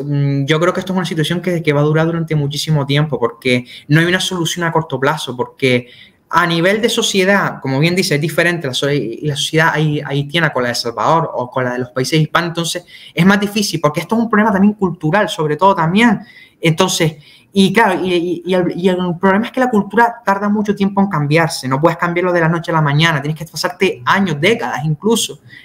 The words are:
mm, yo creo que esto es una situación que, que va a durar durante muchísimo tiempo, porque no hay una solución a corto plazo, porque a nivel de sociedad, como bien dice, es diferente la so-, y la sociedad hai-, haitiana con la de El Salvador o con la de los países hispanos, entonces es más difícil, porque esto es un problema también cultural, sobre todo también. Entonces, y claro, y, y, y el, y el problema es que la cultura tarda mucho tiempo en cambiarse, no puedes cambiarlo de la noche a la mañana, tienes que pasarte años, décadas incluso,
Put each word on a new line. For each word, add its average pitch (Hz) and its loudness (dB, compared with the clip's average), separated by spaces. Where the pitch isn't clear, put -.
mm, 139 -2
yo 156 0
creo 175 2
que 180 -8
esto 185 -6
es 185 -2
una 185 0
situación 170 -2
que, 170 -4
que 151 0
va 143 2
a 147 2
durar 156 2
durante 165 -2
muchísimo 147 -2
tiempo, 143 0
porque 123 -2
no 147 4
hay 165 4
una 185 2
solución 175 -4
a 165 0
corto 156 -2
plazo, 139 -2
porque 123 -2
a 170 4
nivel 175 2
de 233 2
sociedad, 190 0
como 135 -2
bien 170 2
dice, 180 0
es 143 -2
diferente 170 -2
la 127 -6
so-, 143 -2
y 113 -4
la 143 -4
sociedad 156 0
hai-, 151 0
haitiana 143 -2
con 123 -2
la 120 0
de 120 -2
El 117 -6
Salvador 120 0
o 120 -4
con 127 -4
la 123 -2
de 123 -4
los 127 -8
países 135 -2
hispanos, 160 0
entonces 165 -6
es 170 2
más 202 6
difícil, 202 -2
porque 147 0
esto - -2
es 233 2
un 226 -2
problema 208 2
también 202 4
cultural, 180 0
sobre 151 -2
todo 190 4
también. 190 2
Entonces, 165 0
y 196 4
claro, 190 2
y, 185 -2
y, 170 -2
y 185 0
el, 170 0
y 175 0
el 180 2
problema 196 2
es - -12
que 254 -2
la 254 0
cultura 233 0
tarda 196 0
mucho 208 0
tiempo 196 0
en 196 4
cambiarse, 151 0
no 135 0
puedes 165 2
cambiarlo 175 0
de 175 2
la 160 2
noche 170 -2
a - 2
la 156 2
mañana, 147 2
tienes 156 -6
que 156 -14
pasarte 180 -4
años, 165 0
décadas 135 0
incluso, 160 -2